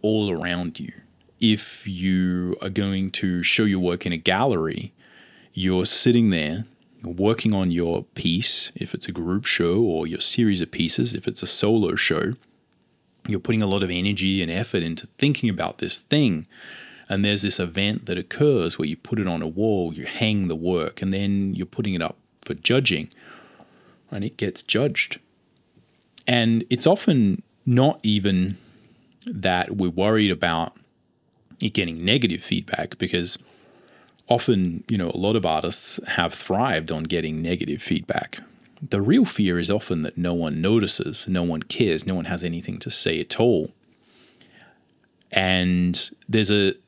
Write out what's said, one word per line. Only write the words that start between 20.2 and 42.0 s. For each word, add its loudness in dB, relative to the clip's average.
the 0
work, -2
and -2
then 0
you're -4
putting -4
it -2
up -6
for -8
judging. 0
And -6
it -8
gets -4
judged. 0
And 2
it's 2
often 4
not 4
even 2
that -2
we're 0
worried 2
about -2
it -2
getting -2
negative 2
feedback, -4
because -2
often, 2
you 0
know, -2
a -4
lot 2
of 0
artists -2
have 0
thrived -2
on -4
getting -4
negative -4
feedback. -4
The -2
real 6
fear 2
is -2
often -2
that -6
no 0
one -2
notices, 2
no 0
one -2
cares, 0